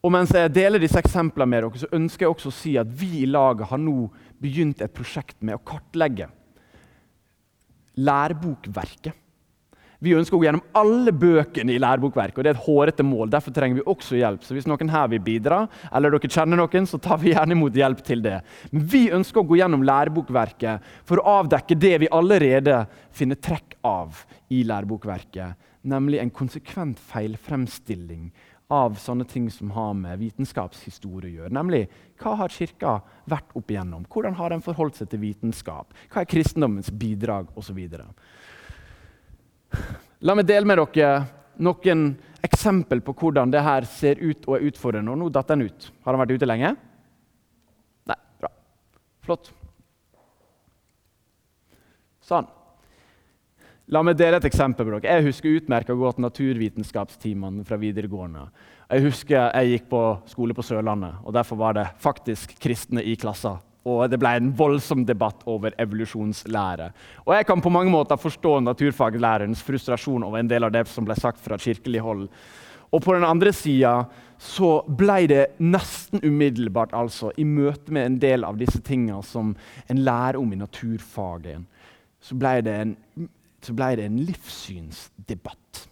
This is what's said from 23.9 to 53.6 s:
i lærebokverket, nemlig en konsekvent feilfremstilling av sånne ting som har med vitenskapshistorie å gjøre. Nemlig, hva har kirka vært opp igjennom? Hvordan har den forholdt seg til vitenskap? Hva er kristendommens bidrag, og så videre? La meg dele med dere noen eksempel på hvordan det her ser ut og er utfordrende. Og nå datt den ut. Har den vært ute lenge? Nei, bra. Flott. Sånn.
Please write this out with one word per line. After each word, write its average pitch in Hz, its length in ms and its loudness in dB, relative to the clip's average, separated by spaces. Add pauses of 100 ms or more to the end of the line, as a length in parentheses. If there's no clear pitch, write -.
i 127 140 2
lærebokverket, 101 1000 -8 (240)
nemlig 139 320 0
en 123 80 -4
konsekvent 139 800 -8
feilfremstilling 107 1160 -8 (420)
av 123 300 0
sånne 123 260 -6
ting 120 240 -6
som 101 220 -12
har 107 240 -4
med 92 240 -8
vitenskapshistorie 95 1120 -10
å 82 80 -16
gjøre. 92 160 -8
Nemlig, 151 300 0 (340)
hva 214 180 -4
har 185 140 -6
kirka 151 460 -4 (280)
vært 147 300 -6
opp 113 160 -10
igjennom? 90 340 -8
Hvordan 202 320 -6
har 170 140 -4
den 165 100 -6
forholdt 156 380 -6
seg 101 100 -10
til 107 140 -6
vitenskap? 104 680 -8 (160)
Hva 190 160 -4
er - 60 -8
kristendommens 139 640 0
bidrag, 107 640 -4
og - 80 -14
så 98 100 -12
videre? 85 320 -14 (2250)
La 190 100 4
meg 202 140 4
dele 208 180 6
med 185 140 6
dere 143 420 4 (400)
noen 165 480 2 (340)
eksempel 175 580 2
på 135 160 -8
hvordan 143 320 2
det 143 120 2
her 135 260 0
ser 147 320 0
ut 160 260 -4
og 135 100 2
er 147 120 0
utfordrende. 110 440 -4
Og 147 60 -4
nå 170 140 -4
datt 135 180 0
den 139 160 2
ut. - 220 -16 (160)
Har 127 100 0
den 131 80 2
vært 123 140 0
ute 123 120 0
lenge? 127 240 0 (1400)
Nei, - 100 -4 (200)
bra. - 120 -8 (720)
Flott. - 260 -6 (2750)
Sånn. 170 180 -2 (1400)